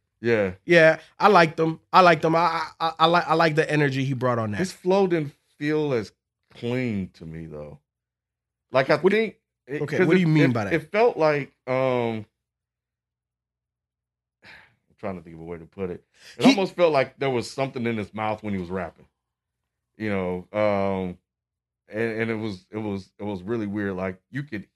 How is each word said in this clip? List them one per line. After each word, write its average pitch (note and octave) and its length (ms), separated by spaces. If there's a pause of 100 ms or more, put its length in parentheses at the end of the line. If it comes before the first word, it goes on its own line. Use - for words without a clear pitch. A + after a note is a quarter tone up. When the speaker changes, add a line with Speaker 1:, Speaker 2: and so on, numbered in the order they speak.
(200)
Speaker 1:
Yeah. G#2+ 320 (140)
Speaker 2:
Yeah, D#3+ 320 (200)
I F#3+ 100
liked E3+ 320
him. D#3+ 200 (120)
I F3+ 80
liked E3+ 240
him. E3 100
I, E3 320 (140)
I, E3 80
I, D#3+ 120
I D#3+ 60
like, E3+ 220
I D#3 60
like E3 200
the D3+ 160
energy C#3+ 340
he C3+ 100
brought B2 240
on A2 140
that. G2+ 60
Speaker 1:
His F#3 140
flow F#3+ 340
didn't D#3+ 260 (260)
feel D3 360
as G#2+ 180 (420)
clean A#2+ 600
to F2 120
me, D#2+ 200
though. D2 320 (920)
Like, C3+ 180
I D#3 60
Speaker 2:
What E3 140
do G#3 60
you A3 80
Speaker 1:
think G3+ 120 (300)
it, C#3+ 160
Speaker 2:
Okay, C#3 160
Speaker 1:
'cause F#3 80
Speaker 2:
what D#3+ 80
do F#3 40
Speaker 1:
it, - 20
Speaker 2:
you F3 80
mean D3 220
Speaker 1:
it, A#2 40
Speaker 2:
by A2+ 100
that? - 100
Speaker 1:
it D3 180
felt A3+ 260
like, D3 340 (140)
um, B2 640
<sighs> - 40 (2000)
I'm - 540
trying G2 180
to E2 60
think E2 140
of D#2+ 60
a - 20
way E2+ 140
to E2 80
put F#2 240
it. - 140 (340)
It A#2+ 60
Speaker 2:
He C4 60
Speaker 1:
almost F#3+ 260
felt E3+ 160
like C3+ 260
there C#3 120
was A#2 200
something B2+ 360
in A#2 100
his G2+ 180
mouth A2 280
when G#2 120
he F#2+ 60
was F2 100
rapping. F2+ 360 (880)
You G#2+ 140
know, F2+ 480
um, G2 600 (720)
and, A2 340
and A2+ 80
it A2+ 40
was, G#2+ 360
it G#2 80
was, G2+ 400
it G#2 60
was G2+ 180
really G#2+ 240
weird. G2 300
Like, F#2 240 (100)
you C3 120
could G#2 340